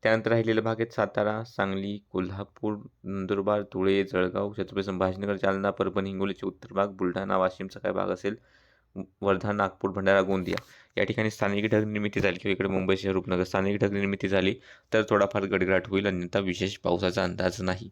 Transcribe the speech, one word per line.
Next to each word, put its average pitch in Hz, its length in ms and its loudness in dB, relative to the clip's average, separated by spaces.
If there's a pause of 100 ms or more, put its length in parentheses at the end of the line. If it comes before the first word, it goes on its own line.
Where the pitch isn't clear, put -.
त्यानंतर 113 260 2
राहिलेले 113 320 4
भाग 113 180 0
आहेत 117 140 -2
सातारा, 107 500 0
सांगली, 98 560 -4 (120)
कोल्हापूर, 98 640 -4 (300)
नंदुरबार, 98 580 0
धुळे, 98 420 2
जळगाव, 98 500 0
छत्रपती 98 300 -4
संभाजीनगर, 95 520 -2
जालना, 98 360 0
परभणी, 95 380 -2
हिंगोलीचे 98 380 -4
उत्तर - 260 -12
भाग, 98 140 2
बुलढाणा, 95 500 -2
वाशिमचा 95 420 -2
काय 98 120 -2
भाग 95 180 0
असेल, 101 260 -2 (880)
वर्धा, 98 300 2
नागपूर, 98 400 0
भंडारा, 98 300 4
गोंदिया 92 360 0 (400)
या 98 60 2
ठिकाणी 110 260 0
स्थानिक 101 360 0
ढग 107 180 4
निर्मिती 104 360 -2
झाली 92 200 2
किंवा 98 120 -2
इकडे 95 160 0
मुंबई 95 300 2
शहर, 98 180 0
उपनगर 92 280 0
स्थानिक 98 400 0
ढग 101 80 2
निर्मिती 98 360 -2
झाली 95 280 2 (380)
तर 110 160 4
थोडाफार 101 340 4
गडगडाट 92 440 2
होईल, 98 200 0
अन्यथा 90 320 -2
विशेष 95 380 -2
पावसाचा 90 460 0
अंदाज 92 380 -2
नाही. 92 300 -4